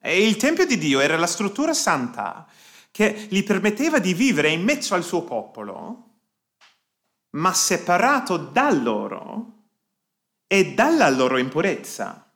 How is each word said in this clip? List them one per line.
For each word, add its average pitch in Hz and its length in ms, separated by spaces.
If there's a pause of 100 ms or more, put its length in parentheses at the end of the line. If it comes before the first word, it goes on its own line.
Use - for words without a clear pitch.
E 185 240
il 214 100
tempio 320 300
di 254 100
Dio 147 220
era 147 180
la 170 120
struttura 220 440
santa 120 760 (420)
che - 400
gli 190 140
permetteva 214 560
di 180 120
vivere 170 380
in 170 140
mezzo 269 320
al 170 80
suo 170 180
popolo, 110 960 (1160)
ma 170 180
separato 190 840
da 233 360
loro 113 880 (880)
e 185 260
dalla 269 340
loro 131 280
impurezza. 127 1000